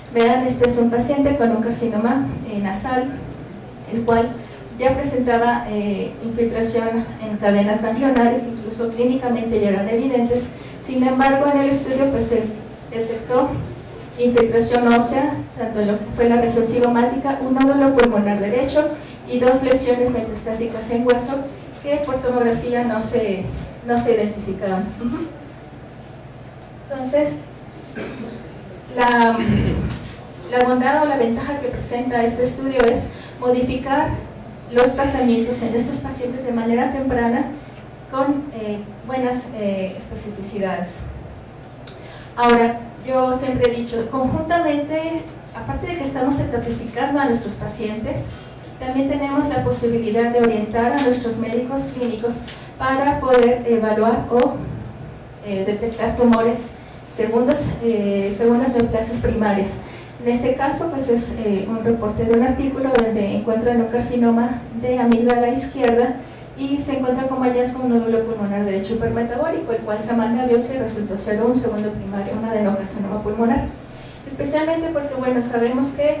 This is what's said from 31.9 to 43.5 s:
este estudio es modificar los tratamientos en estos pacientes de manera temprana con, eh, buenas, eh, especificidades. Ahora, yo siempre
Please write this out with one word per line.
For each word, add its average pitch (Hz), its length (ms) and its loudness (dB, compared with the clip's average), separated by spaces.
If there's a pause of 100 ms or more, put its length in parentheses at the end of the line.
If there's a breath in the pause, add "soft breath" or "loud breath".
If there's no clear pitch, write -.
este 233 200 0
estudio 269 460 0
es - 220 0 (280 loud breath)
modificar 262 720 0 (600)
los 247 240 4
tratamientos 247 680 2
en 226 140 -2
estos - 220 0
pacientes 254 480 -6
de 240 60 -2
manera 233 400 2
temprana 247 540 0 (680 loud breath)
con, 277 320 0 (160)
eh, 208 200 -4 (260)
buenas, 247 500 -2
eh, 196 420 -2
especificidades. 196 1040 -6 (1300 loud breath)
Ahora, 233 440 6 (260)
yo 262 280 2
siempre 254 360 2